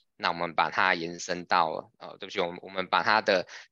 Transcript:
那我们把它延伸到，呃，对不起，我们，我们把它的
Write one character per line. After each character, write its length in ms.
那 120
我 60
们 200
把 160
它 240
延 240
伸 280
到， 520
呃， 200
对 100
不 20
起， 80
我 140
们， 100
我 60
们 180
把 160
它 180
的 280